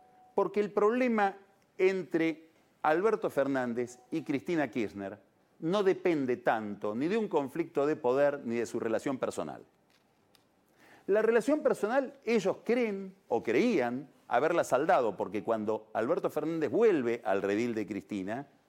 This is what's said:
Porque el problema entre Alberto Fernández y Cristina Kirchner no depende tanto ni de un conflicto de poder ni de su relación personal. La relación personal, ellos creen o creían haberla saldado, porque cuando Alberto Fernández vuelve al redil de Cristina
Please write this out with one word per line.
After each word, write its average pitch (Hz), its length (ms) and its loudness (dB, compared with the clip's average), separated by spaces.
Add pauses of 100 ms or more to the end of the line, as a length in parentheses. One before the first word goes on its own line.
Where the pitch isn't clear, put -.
(360)
Porque 196 240 0
el 208 120 -2
problema 220 640 2 (420)
entre 165 680 0 (340)
Alberto 185 480 2
Fernández 123 720 -2 (120)
y 160 100 -4
Cristina 143 480 -2
Kirchner 101 480 -6 (420)
no 190 240 0
depende 165 540 2
tanto 107 580 -2
ni 135 120 -2
de 202 100 -2
un 220 100 -2
conflicto 147 580 -2
de 151 100 0
poder 143 500 0
ni 117 100 -2
de 117 100 0
su 113 140 -6
relación 113 380 -2
personal. 82 460 -6 (1400)
La 208 140 4
relación 233 400 2
personal, 240 520 0 (120)
ellos 190 380 2
creen 208 500 -2 (140)
o 117 160 0
creían 131 680 0 (180)
haberla 156 360 2
saldado, 135 520 2
porque 98 280 -4
cuando 107 500 -2
Alberto 156 360 0
Fernández 156 420 -4
vuelve 147 520 2
al 98 180 0
redil 107 340 0
de 107 100 -2
Cristina 101 640 -6 (220)